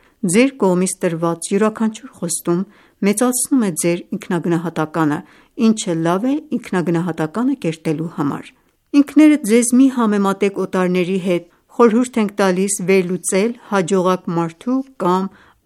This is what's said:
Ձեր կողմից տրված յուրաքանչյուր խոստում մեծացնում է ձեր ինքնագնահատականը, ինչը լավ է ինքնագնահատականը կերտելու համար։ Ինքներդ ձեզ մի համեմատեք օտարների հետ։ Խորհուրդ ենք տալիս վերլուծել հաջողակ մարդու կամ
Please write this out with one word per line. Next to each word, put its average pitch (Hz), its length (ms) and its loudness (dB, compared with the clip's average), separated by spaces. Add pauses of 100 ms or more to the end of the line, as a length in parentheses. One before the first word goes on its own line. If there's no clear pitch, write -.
(220)
Ձեր 220 320 2
կողմից 185 400 0
տրված 165 580 -4
յուրաքանչյուր 214 580 -2
խոստում 175 560 -4 (360)
մեծացնում 247 600 0
է 196 120 0
ձեր 170 340 -2
ինքնագնահատականը, 165 1120 -2 (400)
ինչը 220 360 0
լավ 170 300 0
է 269 100 0 (160)
ինքնագնահատականը 175 1120 -2
կերտելու 160 540 -4
համար։ - 400 -6 (400)
Ինքներդ 294 540 4
ձեզ 226 240 4
մի 262 160 6
համեմատեք 202 720 0
օտարների 185 560 0
հետ։ 175 300 -2 (320)
Խորհուրդ 240 420 4
ենք 202 140 -2
տալիս 190 460 0
վերլուծել 185 840 0
հաջողակ 185 680 0
մարդու 170 460 -4 (160)
կամ 185 320 0 (420)